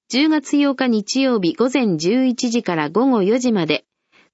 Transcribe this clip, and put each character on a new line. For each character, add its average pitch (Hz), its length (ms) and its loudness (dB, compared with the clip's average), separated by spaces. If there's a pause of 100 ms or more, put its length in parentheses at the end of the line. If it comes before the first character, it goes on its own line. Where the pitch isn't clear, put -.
十 285 200 0
月 302 280 0
八 285 180 2
日 262 140 -2
日 226 340 0
曜 247 180 2
日 170 140 0
午 247 180 0
前 233 240 0
十 202 280 0
一 247 260 -2
時 233 140 -2
か 180 100 -4
ら 151 160 -2
午 208 160 2
後 240 160 2
四 214 160 2
時 247 140 0
ま 175 140 0
で。 156 180 -2 (480)